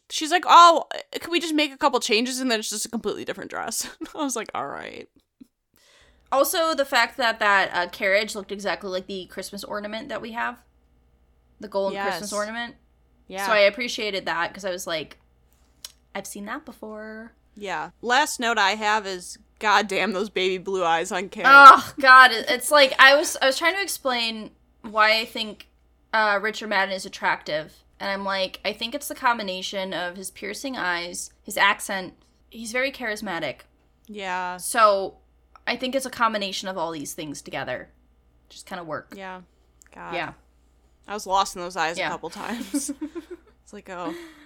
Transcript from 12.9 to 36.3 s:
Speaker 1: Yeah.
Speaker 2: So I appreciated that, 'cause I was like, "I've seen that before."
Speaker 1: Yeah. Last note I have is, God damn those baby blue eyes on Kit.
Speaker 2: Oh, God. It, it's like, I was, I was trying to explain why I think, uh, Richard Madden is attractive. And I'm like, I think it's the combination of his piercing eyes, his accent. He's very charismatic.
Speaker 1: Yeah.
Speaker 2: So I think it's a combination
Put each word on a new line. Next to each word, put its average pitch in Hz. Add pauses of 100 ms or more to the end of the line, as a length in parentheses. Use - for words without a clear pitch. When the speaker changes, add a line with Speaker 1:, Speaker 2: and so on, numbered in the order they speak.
Speaker 1:
Yeah. 190
Speaker 2:
So 185
I 160
appreciated 233
that, 165
'cause 196
I 185
was 180
like, 160 (960)
"I've 202
seen 202
that 262
before." 220 (240)
Speaker 1:
Yeah. 180 (120)
Last 254
note 233
I 196
have 214
is, 180 (220)
God 208
damn 190
those 190
baby 185
blue 185
eyes 165
on 190
Kit. 208
Speaker 2:
Oh, 269
God. 262
It, 220
it's 247
like, 285
I 269
was, 311
I 262
was 269
trying 339
to 392
explain 233 (320)
why 214
I 233
think, 220 (440)
uh, 208
Richard 214
Madden 196
is 190
attractive. 160 (280)
And 196
I'm 196
like, 190
I 196
think 226
it's 285
the 294
combination 196
of 175
his 190
piercing 226
eyes, 175 (140)
his 208
accent. 196 (360)
He's 226
very 262
charismatic. 214 (480)
Speaker 1:
Yeah. 185
Speaker 2:
So 196 (460)
I 240
think 254
it's 262
a 247
combination 208